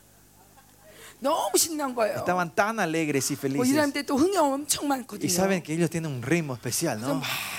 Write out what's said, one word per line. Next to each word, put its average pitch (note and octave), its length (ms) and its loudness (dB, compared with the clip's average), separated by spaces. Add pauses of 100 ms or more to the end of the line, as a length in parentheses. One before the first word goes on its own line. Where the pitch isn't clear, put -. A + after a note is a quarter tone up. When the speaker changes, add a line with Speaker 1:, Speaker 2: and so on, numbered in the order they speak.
(1200)
Speaker 1:
너무 D4 380 0
신난 D4 360 -2
거예요. A3 240 0
Speaker 2:
Estaban F3+ 360 0
tan A3 260 2
alegres D#3 500 0
y D3 60 -2
Speaker 1:
뭐, - 20 -14
이 C#3 280 0
Speaker 2:
felices. C4+ 80 4
Speaker 1:
사람들 C#4+ 320 0
또 C#4+ 100 0
흥이 F#4 200 4
엄청 D4 520 0
많거든요. A3+ 380 -4
Speaker 2:
Y F#3+ 40 0
saben F3+ 320 2
que D3 120 -4
ellos E3 160 2
tienen D#3+ 220 -4
un B2 100 -4
ritmo D3 320 2
especial, B2 440 -2
Speaker 1:
그래서 C3 160 -2
Speaker 2:
¿no? - 60 0
Speaker 1:
막 - 60 -6 (320)